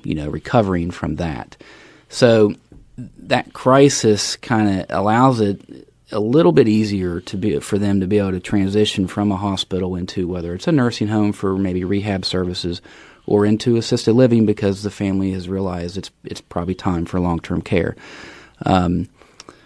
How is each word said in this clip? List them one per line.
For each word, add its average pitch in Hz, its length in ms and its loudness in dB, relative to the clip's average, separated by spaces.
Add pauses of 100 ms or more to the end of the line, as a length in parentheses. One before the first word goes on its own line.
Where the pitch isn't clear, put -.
you 95 100 -6
know, 76 160 -6
recovering 90 640 -2
from 76 240 -6
that. 73 420 -8 (520)
So 113 440 4 (440)
that - 560 -6
crisis 131 840 4
kinda 104 540 0
allows 113 500 2
it 101 220 0 (500)
a 110 80 -2
little 151 340 4
bit 135 160 4
easier 101 500 0
to - 180 -10
be, 90 220 -2
for - 180 -4
them 101 220 0
to 95 80 0
be 104 100 2
able 98 140 0
to 92 80 -4
transition 101 680 0
from 104 240 -2
a 98 40 0
hospital 92 600 -4
into 92 320 -6
whether 87 260 -6
it's 90 140 -6
a 175 40 2
nursing 120 380 0
home 104 240 2
for 95 240 -2
maybe 92 260 -2
rehab 98 420 -2
services 90 560 -4 (440)
or 104 200 4
into 110 300 2
assisted 117 380 0
living 117 320 6
because 101 380 0
the 104 60 -4
family 95 440 -2
has 90 160 -8
realized 92 480 -6
it's, 90 120 -10 (140)
it's - 160 -12
probably 87 340 -6
time 90 300 -2
for 90 160 -4
long-term 87 420 -2
care. - 320 -2 (720)
Um, 87 440 2 (560)